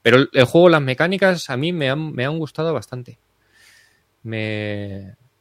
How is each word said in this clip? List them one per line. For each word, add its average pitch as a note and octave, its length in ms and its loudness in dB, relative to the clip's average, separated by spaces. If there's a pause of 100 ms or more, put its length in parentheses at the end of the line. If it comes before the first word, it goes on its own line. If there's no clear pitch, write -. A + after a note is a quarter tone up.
Pero A#2 180 6
el, C#3 140 2
el C3 120 6
juego, E3+ 240 6
las D#3+ 140 4
mecánicas, F3 680 -2
a C3 60 -4
mí D#3 160 -4
me D3 180 -2
han, D3+ 220 -4
me B2 120 -4
han D3+ 140 -4
gustado D#3+ 340 -6
bastante. B2 460 -10 (1040)
Me, G#2 880 -8 (260)